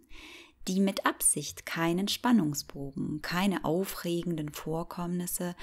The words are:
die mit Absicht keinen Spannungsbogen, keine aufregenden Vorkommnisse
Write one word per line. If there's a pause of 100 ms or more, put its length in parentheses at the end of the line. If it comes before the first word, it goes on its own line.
(720)
die
mit
Absicht
keinen
Spannungsbogen,
keine
aufregenden
Vorkommnisse